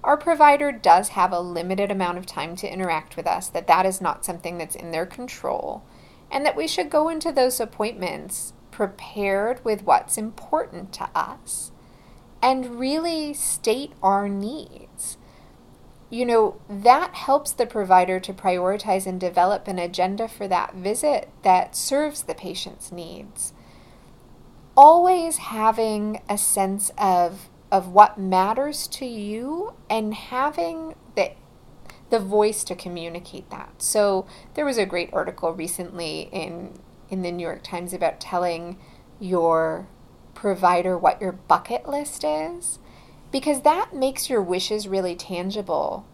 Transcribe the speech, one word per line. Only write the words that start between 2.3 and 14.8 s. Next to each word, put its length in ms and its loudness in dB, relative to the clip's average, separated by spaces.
to 160 -8
interact 440 -4
with 100 -6
us, 220 -2
that 180 -6
that 180 6
is 160 0
not 240 -4
something 320 -8
that's 200 -8
in 140 -12
their 140 -2
control, 800 -8
and 160 -2
that 100 2
we 100 -2
should 220 -4
go 220 2
into 200 -4
those 300 2
appointments 960 -6
prepared 960 -2
with 160 0
what's 340 2
important 800 -6
to 200 -8
us 580 -6
and 380 0
really 560 -2
state 580 -2
our 260 2
needs. 880 -10